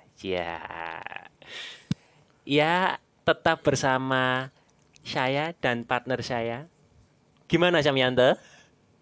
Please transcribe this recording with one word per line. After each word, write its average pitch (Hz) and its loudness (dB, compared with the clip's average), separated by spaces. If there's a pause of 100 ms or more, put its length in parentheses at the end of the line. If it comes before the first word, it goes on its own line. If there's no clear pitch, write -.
(160)
Ya. 85 -6 (1800)
Ya, 165 2 (260)
tetap 165 2
bersama 131 0 (540)
saya 143 -4
dan 120 -2
partner 123 -4
saya. 117 -6 (800)
Gimana, 165 4
Samyanto? 131 4 (600)